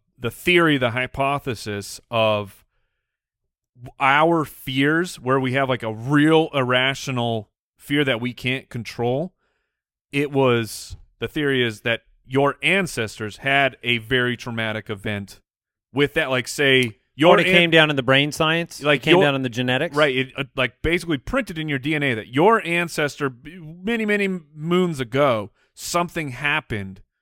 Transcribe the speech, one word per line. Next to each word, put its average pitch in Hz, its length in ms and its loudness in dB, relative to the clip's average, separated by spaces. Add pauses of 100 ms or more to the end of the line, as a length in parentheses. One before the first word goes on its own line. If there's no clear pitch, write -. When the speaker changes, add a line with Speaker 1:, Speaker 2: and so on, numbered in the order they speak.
(180)
Speaker 1:
the 120 120 -6
theory, 170 460 2
the 123 140 0
hypothesis 127 1080 -6 (100)
of 107 560 -2 (1300)
our 151 460 4
fears, 147 760 -2
where 131 220 0
we 127 140 -2
have, 139 160 0
like, 120 120 -2
a 110 100 -6
real 147 600 4
irrational 127 960 -2 (280)
fear 143 260 -2
that 120 160 0
we 123 140 -6
can't 127 340 -6
control. 123 640 -6 (800)
It 143 180 -2
was, 123 680 -2 (220)
the 117 100 -8
theory 139 360 0
is 110 160 -6
that 117 220 -4 (240)
your 135 360 0
ancestors 135 760 -4
had 139 440 0
a 120 160 0
very 123 380 0
traumatic 110 540 -6
event 101 500 -8 (520)
with 139 220 0
that, 151 160 0
like, 127 180 0
say, 131 500 2 (180)
your 175 200 8
Speaker 2:
Or 175 40 4
it 170 60 2
Speaker 1:
an- 185 60 2
Speaker 2:
came 175 180 4
down 156 200 6
in 143 60 0
the 135 60 0
brain 135 300 4
science? 165 500 -2
Speaker 1:
Like, 143 200 2
Speaker 2:
It - 20 -16
came 160 120 6
Speaker 1:
your 185 80 6
Speaker 2:
down 143 100 2
in 135 80 -2
the 127 80 -2
genetics? 127 440 -2
Speaker 1:
Right. 143 220 2
It, 131 200 -4
uh, 139 80 -6 (120)
like, 127 260 -4
basically 165 360 -2
printed 202 400 -6
in 156 100 -6
your 143 100 -2
D 147 160 -2
N 147 80 -2
A 131 120 0
that 98 140 -8
your 170 380 4
ancestor, 165 640 -4
b-, 151 320 -14
many, 185 460 -4
many 208 200 0 (280)
moons 170 440 0
ago, 123 520 0 (240)
something 170 560 -4
happened 120 720 -6 (200)